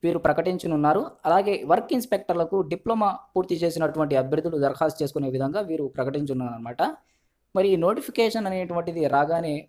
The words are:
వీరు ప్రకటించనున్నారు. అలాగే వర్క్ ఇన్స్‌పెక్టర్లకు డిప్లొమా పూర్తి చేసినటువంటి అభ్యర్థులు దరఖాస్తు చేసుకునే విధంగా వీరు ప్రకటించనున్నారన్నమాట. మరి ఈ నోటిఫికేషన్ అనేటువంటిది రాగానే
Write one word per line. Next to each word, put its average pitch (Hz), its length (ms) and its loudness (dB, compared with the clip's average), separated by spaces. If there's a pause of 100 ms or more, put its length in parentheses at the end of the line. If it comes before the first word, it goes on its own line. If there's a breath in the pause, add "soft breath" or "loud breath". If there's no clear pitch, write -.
వీరు 170 240 0
ప్రకటించనున్నారు. 165 760 2 (240)
అలాగే 196 280 4 (180)
వర్క్ 240 240 0
ఇన్స్‌పెక్టర్లకు 185 640 -2 (120)
డిప్లొమా 214 400 0 (240)
పూర్తి 185 300 0
చేసినటువంటి 156 580 0
అభ్యర్థులు 156 420 2
దరఖాస్తు 147 380 0
చేసుకునే 139 340 -2
విధంగా 143 320 -2
వీరు 156 180 -4 (100)
ప్రకటించనున్నారన్నమాట. 127 840 -4 (720)
మరి 196 200 2
ఈ - 100 0
నోటిఫికేషన్ 226 640 0
అనేటువంటిది 175 520 -4 (140)
రాగానే 156 380 0 (140)